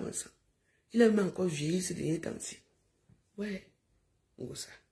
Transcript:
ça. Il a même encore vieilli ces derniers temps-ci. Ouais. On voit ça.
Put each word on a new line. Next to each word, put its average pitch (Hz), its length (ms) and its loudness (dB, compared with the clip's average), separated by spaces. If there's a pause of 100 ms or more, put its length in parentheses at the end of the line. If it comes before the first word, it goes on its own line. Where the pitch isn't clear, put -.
(120)
ça. - 160 -6 (640)
Il 233 100 6
a 226 60 10
même 202 200 4
encore 185 180 -2
vieilli 160 360 0
ces 175 120 -4
derniers 151 260 0
temps-ci. - 380 -8 (800)
Ouais. 202 280 -6 (720)
On 127 80 -8
voit 135 100 -10
ça. - 120 -10 (240)